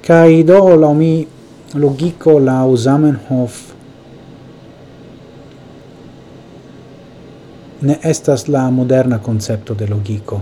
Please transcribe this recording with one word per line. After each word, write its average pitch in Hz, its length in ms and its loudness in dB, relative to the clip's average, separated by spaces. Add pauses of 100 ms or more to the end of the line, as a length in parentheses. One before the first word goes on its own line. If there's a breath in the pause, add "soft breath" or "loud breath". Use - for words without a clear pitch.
kaj 165 420 4
do, 185 120 6 (160)
laŭ 151 200 2
mi, 160 160 0 (640)
logiko 147 640 0
laŭ 131 360 0
Zamenhof 131 880 -2 (4000)
ne 143 220 -2
estas 151 440 -4
la 131 240 -2
moderna 127 480 -2
koncepto 107 560 -8
de 104 120 -8
logiko 104 540 -8